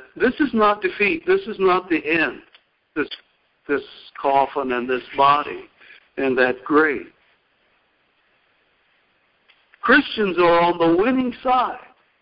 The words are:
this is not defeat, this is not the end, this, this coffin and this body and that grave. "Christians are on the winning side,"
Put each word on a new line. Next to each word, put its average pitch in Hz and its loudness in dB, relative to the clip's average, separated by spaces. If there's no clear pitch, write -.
this 233 0
is 269 0
not 208 2
defeat, 185 -2
this 190 2
is 214 -10
not 185 0
the 156 -2
end, 151 -4
this, 147 -4
this 139 -2
coffin 139 0
and 120 -4
this 127 -4
body 143 0
and 135 0
that 127 0
grave. 147 0
"Christians 214 2
are 170 4
on 175 2
the 170 2
winning 254 0
side," 247 -2